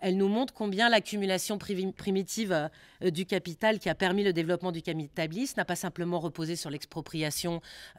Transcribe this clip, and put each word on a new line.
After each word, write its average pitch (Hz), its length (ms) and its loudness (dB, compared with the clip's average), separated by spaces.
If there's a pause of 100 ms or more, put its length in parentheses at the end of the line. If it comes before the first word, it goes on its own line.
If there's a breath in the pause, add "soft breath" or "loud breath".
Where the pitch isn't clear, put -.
elle 190 160 2
nous 196 100 6
montre 233 260 2
combien 214 360 2
l'accumulation 202 680 2
privi-, 190 360 -2
primitive, 196 580 0
euh, - 580 -2
du 175 160 0
capital 196 540 0
qui 185 100 -2
a 156 60 2
permis 196 260 2
le 196 120 4
développement 170 400 0
du 165 80 -6
capitalisme 160 760 -4
n'a 185 100 0
pas 175 120 -2
simplement 175 420 -2
reposé 165 380 -4
sur 160 120 -8
l'expropriation, 156 920 -4 (380 loud breath)